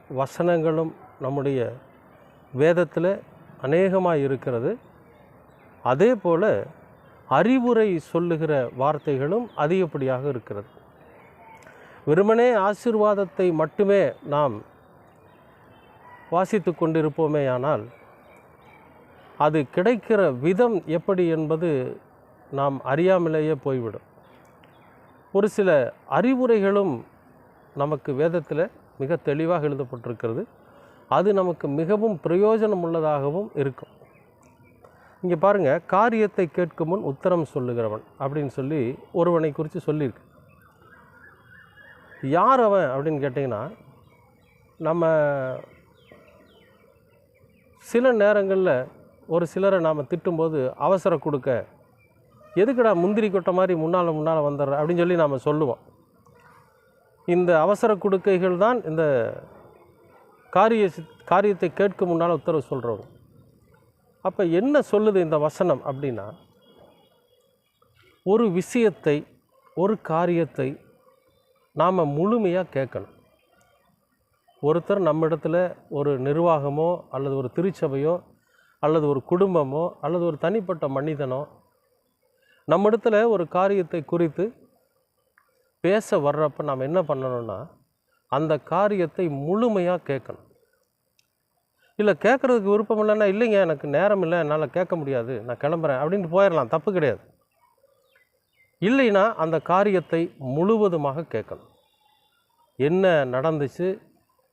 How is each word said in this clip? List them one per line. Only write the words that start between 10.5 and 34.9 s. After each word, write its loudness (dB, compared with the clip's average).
வெறுமனே 4
ஆசீர்வாதத்தை 0
மட்டுமே 2
நாம் -2
வாசித்து 0
கொண்டிருப்போமேயானால், 0
அது 2
கிடைக்கிற 2
விதம் 0
எப்படி 0
என்பது -2
நாம் -2
அறியாமலேயே 0
போய்விடும். -6
ஒரு 2
சில 2
அறிவுரைகளும் 2
நமக்கு -4
வேதத்தில் -2
மிக -4
தெளிவாக -2
எழுதப்பட்டிருக்கிறது. -8
அது 2
நமக்கு -2
மிகவும் -2
பிரயோஜனம் 2
உள்ளதாகவும் -2
இருக்கும். -6